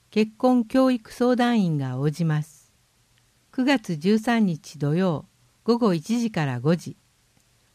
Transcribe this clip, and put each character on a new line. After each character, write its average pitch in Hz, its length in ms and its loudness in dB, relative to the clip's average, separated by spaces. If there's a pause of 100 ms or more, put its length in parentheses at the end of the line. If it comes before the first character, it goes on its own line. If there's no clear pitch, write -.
(120)
結 214 260 0
婚 254 280 2
教 262 260 2
育 247 220 -6
相 247 240 0
談 240 260 2
員 160 160 0
が 131 220 -4
応 147 100 0
じ 160 140 -4
ま 151 180 0
す。 - 300 -20 (800)
九 262 120 -2
月 254 320 0
十 190 220 2
三 226 280 0
日 151 340 -6
土 147 160 0
曜、 175 320 -2 (340)
午 233 160 0
後 220 160 2
一 190 240 -2
時 233 140 -2
か 165 120 -2
ら 127 140 -4
五 143 160 0
時。 - 220 -6 (800)